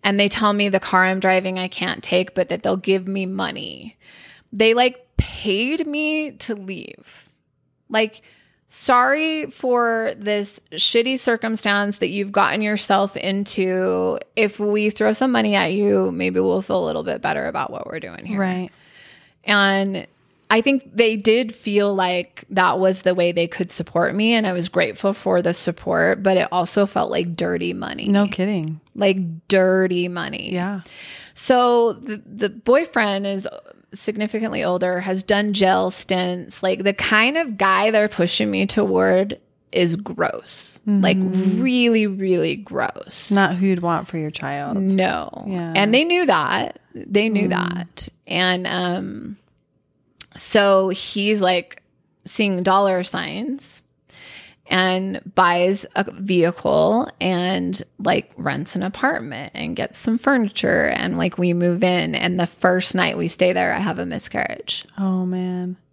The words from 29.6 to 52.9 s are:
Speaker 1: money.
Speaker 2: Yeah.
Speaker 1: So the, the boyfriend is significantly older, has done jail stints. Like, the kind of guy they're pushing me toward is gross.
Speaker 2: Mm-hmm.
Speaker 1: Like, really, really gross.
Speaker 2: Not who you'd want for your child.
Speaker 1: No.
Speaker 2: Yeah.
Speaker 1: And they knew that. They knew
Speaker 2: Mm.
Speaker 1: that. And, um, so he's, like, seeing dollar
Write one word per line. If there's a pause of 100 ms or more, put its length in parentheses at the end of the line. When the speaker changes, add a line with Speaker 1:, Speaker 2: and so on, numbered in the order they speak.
Speaker 1:
money.
Speaker 2:
Yeah. (540)
Speaker 1:
So
the,
the
boyfriend
is (460)
significantly
older,
has
done
jail
stints.
Like,
the
kind
of
guy
they're
pushing
me
toward (320)
is
gross.
Speaker 2:
Mm-hmm.
Speaker 1:
Like, (440)
really,
really
gross.
Speaker 2:
Not
who
you'd
want
for
your
child.
Speaker 1:
No.
Speaker 2:
Yeah.
Speaker 1:
And
they
knew
that. (160)
They
knew
Speaker 2:
Mm.
Speaker 1:
that. (160)
And,
um, (960)
so
he's,
like, (440)
seeing
dollar